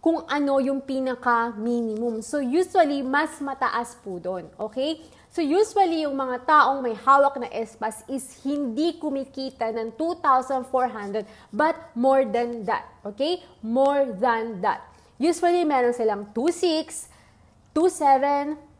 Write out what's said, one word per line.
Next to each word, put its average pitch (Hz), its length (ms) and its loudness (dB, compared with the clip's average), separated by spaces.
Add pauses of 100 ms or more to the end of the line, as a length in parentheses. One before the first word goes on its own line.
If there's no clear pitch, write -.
kung 330 260 2
ano 277 320 2
yung 269 220 -2
pinaka-minimum. 240 1400 -2
So, 294 160 -4
usually, 285 640 2
mas 285 400 -2
mataas 247 640 -4
po 180 180 -10
doon. 180 320 -8
Okay? 262 480 -6 (300)
So, 349 100 -4
usually, 339 640 2
yung 277 80 -4
mga 254 320 -4
taong 277 320 6
may 247 160 -4
hawak 269 460 6
na 240 100 -6
espas - 560 -8
is 262 400 -10
hindi 285 540 -2
kumikita 269 760 -6
ng 226 240 -6
two 330 220 -2
thousand 262 500 2
four 254 220 2
hundred, 202 340 -6 (240)
but 311 240 2 (220)
more 262 260 4
than 233 460 -2
that. - 180 -2 (160)
Okay? 285 400 -4 (220)
More 269 500 2
than 226 480 -2
that. 202 220 -2 (340)
Usually, 349 480 2
meron 247 300 2
silang 208 340 -2
two 302 240 0
six, 320 560 -2 (640)
two 339 160 4
seven 285 720 2 (180)